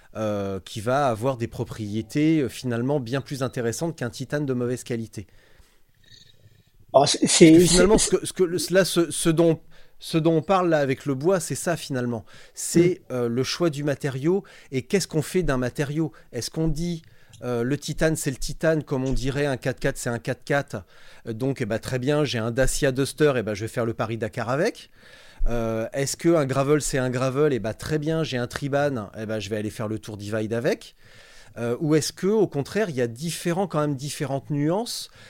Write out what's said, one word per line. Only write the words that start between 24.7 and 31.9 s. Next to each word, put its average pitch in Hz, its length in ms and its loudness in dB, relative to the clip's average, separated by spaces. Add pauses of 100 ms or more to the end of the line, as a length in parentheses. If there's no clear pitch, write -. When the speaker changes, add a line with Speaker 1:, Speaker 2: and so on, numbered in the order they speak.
Speaker 1:
Euh, 113 460 0
est-ce 139 240 -4
que 170 180 4
un 147 100 4
gravel, 135 360 2
c'est - 160 -2
un 127 120 0
gravel ? 131 440 0
Eh 113 60 0
ben, 107 140 -4
très - 240 -4
bien, 160 260 0
j'ai 123 140 -4
un 120 100 -2
Triban, 139 680 -2
eh 110 80 -8
ben, 110 140 -4
je 95 100 -8
vais 113 60 -4
aller 107 140 -4
faire 110 180 -8
le 107 100 -4
Tour 104 200 -12
Divide 104 340 -4
avec. 120 460 -2 (600)
Euh, 120 220 -2
ou 156 160 2